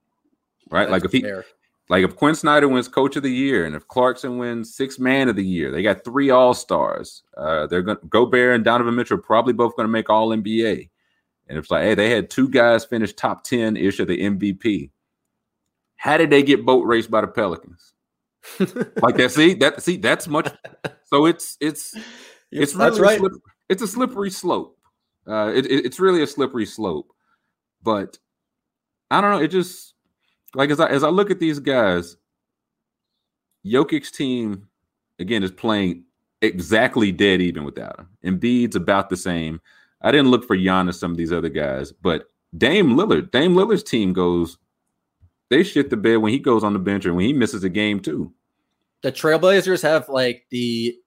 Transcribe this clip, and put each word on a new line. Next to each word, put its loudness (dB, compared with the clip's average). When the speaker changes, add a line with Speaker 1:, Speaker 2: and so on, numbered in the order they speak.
Speaker 1:
Right? 0
Speaker 2:
That's -2
Speaker 1:
Like, 0
if -8
he, 2
Speaker 2:
fair. -10
Speaker 1:
like, 4
if -2
Quinn 0
Snyder 2
wins 0
Coach 0
of -6
the -2
Year 0
and -6
if -14
Clarkson -2
wins -8
Sixth -6
Man 2
of -2
the -2
Year, -4
they -4
got 0
three -2
All-Stars. 2
Uh, -4
they're -2
gonna, -4
Gobert 4
and 0
Donovan 2
Mitchell -2
are -4
probably 2
both 0
gonna -4
make -2
All 2
N -2
B -2
A. -4
And -10
it's -8
like, 2
hey, 2
they 2
had 0
two 0
guys 4
finish -4
top -6
ten-ish -2
of -2
the -2
M -2
V -2
P. -4
How 2
did 4
they 6
get 2
boat 4
raced 0
by 2
the -2
Pelicans? -6
Speaker 2:
<laughs> -
Speaker 1:
Like 2
that, 2
see, 4
that, 0
see, -2
that's -2
much. -2
So 4
it's, -2
it's, -8
Speaker 2:
Yep, -12
Speaker 1:
it's -2
Speaker 2:
that's 2
Speaker 1:
really 4
Speaker 2:
right. 4
Speaker 1:
slip-, -4
it's -2
a -2
slippery -4
slope. -4
Uh, -2
it, 0
it, 0
it's -10
really 2
a 0
slippery -4
slope. -8
But -4
I 2
don't 2
know. 0
It 0
just, -6
like, 0
as 0
I, 4
as 0
I 4
look 2
at -4
these -2
guys, 0
Jokic's -2
team, -6
again, -4
is -2
playing -2
exactly 2
dead 2
even -2
without -14
him. -6
Embiid's 0
about 0
the -2
same. -6
I 0
didn't 6
look 2
for 2
Giannis, 2
some -6
of -6
these -4
other -2
guys, -6
but -4
Dame 2
Lillard, 0
Dame 2
Lillard's 2
team 0
goes, 0
they 4
shit -2
the -2
bed 2
when 2
he 0
goes 2
on 0
the -2
bench -2
and -2
when 0
he 2
misses -2
a -2
game -2
too. -8
Speaker 2:
The -4
Trailblazers 2
have, 2
like, -2
the, -4